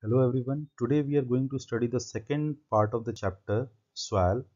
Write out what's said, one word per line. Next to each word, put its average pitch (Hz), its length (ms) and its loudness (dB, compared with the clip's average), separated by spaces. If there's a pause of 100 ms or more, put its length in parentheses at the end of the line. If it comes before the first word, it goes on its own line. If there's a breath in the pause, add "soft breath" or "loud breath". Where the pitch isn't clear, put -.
Hello 127 220 4
everyone, 131 400 -2 (100)
today 135 240 2
we 143 140 0
are 143 80 4
going 127 260 0
to 135 80 -4
study 120 300 -2
the 123 120 0
second 147 580 -4 (120)
part 107 240 2
of 113 120 -2
the 117 60 -6
chapter 104 560 -4 (280)
Swale 98 500 0 (100)